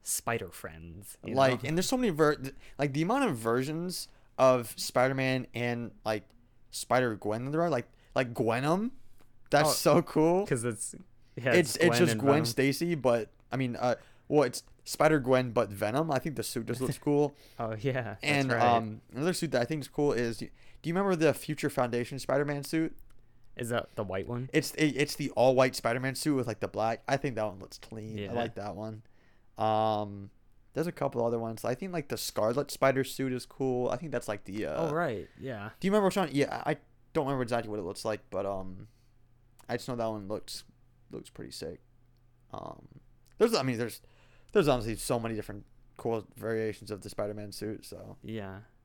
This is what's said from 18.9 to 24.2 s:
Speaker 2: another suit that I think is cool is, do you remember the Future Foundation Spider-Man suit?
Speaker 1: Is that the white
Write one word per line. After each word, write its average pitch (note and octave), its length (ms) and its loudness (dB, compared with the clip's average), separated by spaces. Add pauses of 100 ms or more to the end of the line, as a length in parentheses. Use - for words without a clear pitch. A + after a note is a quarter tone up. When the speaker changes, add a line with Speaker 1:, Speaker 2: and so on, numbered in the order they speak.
Speaker 2:
another D#3+ 200 0
suit E3 180 -2
that B2+ 100 2
I B2 40 2
think D3+ 160 -4
is B2+ 60 -10
cool D3 260 2
is, A#2 260 -2
do B2 80 -8 (360)
you E3 100 -4
remember F#3+ 220 2
the D#3 200 6
Future D3+ 340 -4
Foundation B2 480 -2
Spider-Man C#3+ 460 0
suit? D#3+ 320 -2 (600)
Speaker 1:
Is A#2+ 140 -6
that A#2 260 -2
the A2 80 -4
white F#2+ 240 -6